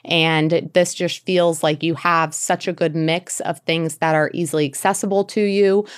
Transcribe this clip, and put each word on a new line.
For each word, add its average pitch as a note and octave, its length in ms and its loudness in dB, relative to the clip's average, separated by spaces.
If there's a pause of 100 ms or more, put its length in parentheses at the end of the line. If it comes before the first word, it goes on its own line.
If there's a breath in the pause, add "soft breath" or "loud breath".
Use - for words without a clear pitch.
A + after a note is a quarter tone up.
And D#3+ 680 2
this F3 180 2
just - 320 -6
feels F3 380 2
like D3+ 200 0
you E3 120 0
have D#3+ 400 0
such - 340 -2
a F3 60 -2
good D#3+ 200 -2
mix E3 460 -2
of E3 200 -6
things E3 380 -2
that D#3+ 160 2
are D#3 200 2
easily D#3 320 0
accessible G3 580 0
to G#3+ 160 -4
you, G3+ 460 2 (100)